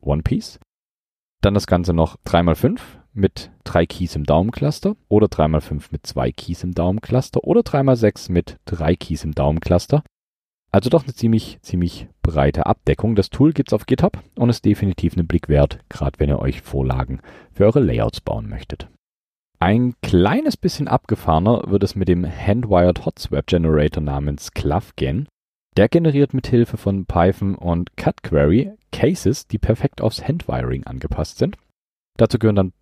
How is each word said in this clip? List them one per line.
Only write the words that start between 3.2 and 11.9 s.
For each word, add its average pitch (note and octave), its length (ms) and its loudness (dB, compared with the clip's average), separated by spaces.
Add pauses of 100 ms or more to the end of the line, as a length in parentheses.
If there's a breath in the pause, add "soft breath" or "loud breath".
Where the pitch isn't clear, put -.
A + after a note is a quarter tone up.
drei E2+ 220 0
Keys - 280 -8
im D2 100 -4
Daumencluster B2 720 0 (120)
oder G#2 200 4
drei D#2 200 2
mal D#2 120 2
fünf - 300 -10
mit - 160 -10
zwei B1+ 260 -4
Keys - 320 -10
im F2+ 100 -6
Daumencluster G2+ 720 -2
oder A#3 180 0
drei C#3 200 0
mal C3+ 140 4
sechs A2 320 0
mit F2 280 -2 (100)
drei E2 280 0
Keys - 300 -6
im D#2 80 -4
Daumencluster. D#2+ 720 0 (680)
Also A2 200 2
doch D#3+ 120 4
eine C3 120 -12
ziemlich, A2+ 480 0
ziemlich - 440 -4 (160)